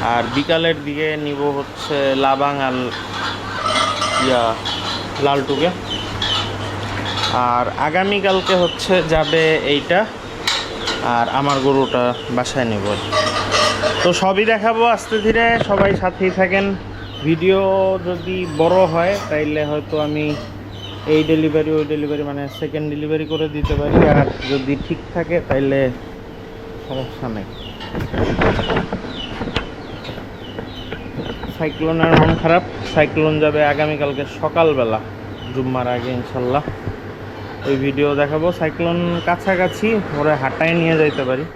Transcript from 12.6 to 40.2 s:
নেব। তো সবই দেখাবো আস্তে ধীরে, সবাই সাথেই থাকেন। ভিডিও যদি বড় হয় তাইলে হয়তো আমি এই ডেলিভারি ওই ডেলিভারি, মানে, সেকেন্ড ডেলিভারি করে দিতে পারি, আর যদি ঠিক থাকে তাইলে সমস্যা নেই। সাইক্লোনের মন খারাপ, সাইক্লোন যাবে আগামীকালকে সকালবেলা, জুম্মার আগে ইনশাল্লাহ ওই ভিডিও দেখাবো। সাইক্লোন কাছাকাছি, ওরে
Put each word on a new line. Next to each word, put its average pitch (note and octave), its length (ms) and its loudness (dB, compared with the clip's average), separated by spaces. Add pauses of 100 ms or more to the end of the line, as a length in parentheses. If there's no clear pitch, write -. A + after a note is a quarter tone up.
নেব। G2+ 140 -2 (1160)
তো F3 60 6 (120)
সবই G3 320 2
দেখাবো A3 300 2 (120)
আস্তে G#3+ 200 -4 (100)
ধীরে, A3+ 200 4 (240)
সবাই G3 220 4 (100)
সাথেই F#3 380 0
থাকেন। F#3+ 260 4 (600)
ভিডিও F3+ 340 4 (460)
যদি F3+ 300 -4 (240)
বড় F3 180 6 (140)
হয় E3+ 200 2 (160)
তাইলে D3+ 320 0 (100)
হয়তো D3+ 240 -4 (120)
আমি D3+ 180 -2 (880)
এই D#3 80 6 (100)
ডেলিভারি D#3 460 4
ওই D3+ 160 2
ডেলিভারি, D3 360 -2
মানে, C#3+ 140 -4 (160)
সেকেন্ড D3+ 340 -4
ডেলিভারি D3+ 400 -2
করে D#3+ 220 0
দিতে D3+ 260 0
পারি, C#3+ 160 2 (200)
আর C#3 100 4 (240)
যদি C#3 220 0 (120)
ঠিক D#3+ 140 -4 (160)
থাকে E3+ 220 0 (120)
তাইলে C#3 320 2 (1040)
সমস্যা B2+ 480 -8
নেই। G2+ 120 -8 (4000)
সাইক্লোনের D#3+ 640 0
মন D#3+ 120 6 (100)
খারাপ, E3+ 220 6 (300)
সাইক্লোন D#3 400 4 (100)
যাবে D3+ 180 4 (120)
আগামীকালকে C#3+ 500 0 (160)
সকালবেলা, D3 600 2 (540)
জুম্মার B2+ 420 -2
আগে A#2+ 140 -4 (100)
ইনশাল্লাহ B2+ 440 -2 (1040)
ওই C#3 80 2 (100)
ভিডিও C#3 240 2 (120)
দেখাবো। D#3 260 0 (120)
সাইক্লোন E3+ 400 0 (280)
কাছাকাছি, F3+ 600 0 (320)
ওরে D3+ 220 4